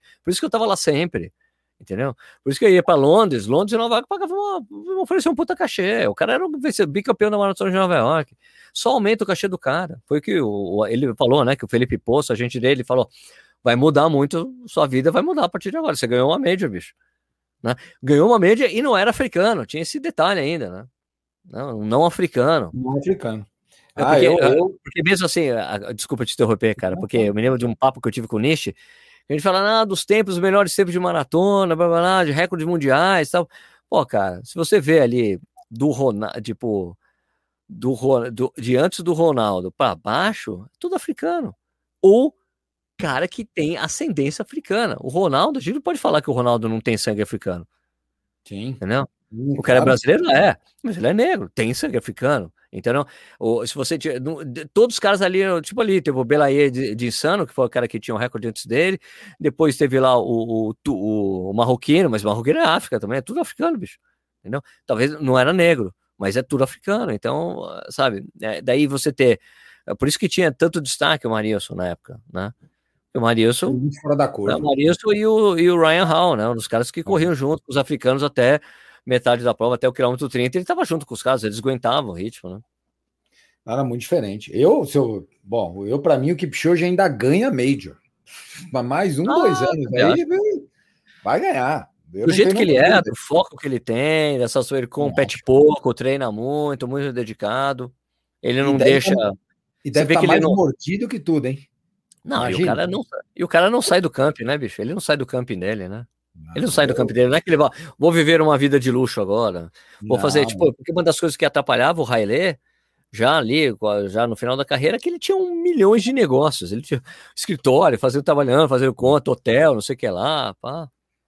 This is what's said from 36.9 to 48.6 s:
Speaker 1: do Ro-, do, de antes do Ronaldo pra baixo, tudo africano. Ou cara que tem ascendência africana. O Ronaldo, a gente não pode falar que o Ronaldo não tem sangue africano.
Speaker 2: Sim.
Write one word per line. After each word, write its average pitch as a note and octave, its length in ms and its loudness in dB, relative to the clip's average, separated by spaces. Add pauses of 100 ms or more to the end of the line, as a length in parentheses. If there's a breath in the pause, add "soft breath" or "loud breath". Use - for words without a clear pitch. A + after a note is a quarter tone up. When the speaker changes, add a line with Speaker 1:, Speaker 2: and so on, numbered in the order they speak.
Speaker 1:
do A#2 240 -4
Ro-, B2+ 380 0
do, B2 260 -4
de B2 200 -2
antes F3 240 0
do E3+ 120 -2
Ronaldo A2 580 0
pra A2+ 240 -2
baixo, A#2 720 -4 (140)
tudo F4+ 160 -6
africano. D#4+ 600 -6 (460)
Ou A#3 340 6 (600)
cara D3+ 300 -2
que A3+ 180 -10
tem D#3+ 320 -4
ascendência D#3 640 -4
africana. A3 560 -4
O B2+ 100 -10
Ronaldo, F3+ 500 2
a - 20 -8
gente F#3 140 -4
não D4 60 -6
pode F4 180 -4
falar D3+ 220 2
que - 80 -8
o C3+ 40 -2
Ronaldo A#2+ 360 0
não A2+ 100 -2
tem A2+ 180 -2
sangue G#2+ 260 -4
africano. F#2 440 -6 (800)
Speaker 2:
Sim. A2+ 340 -12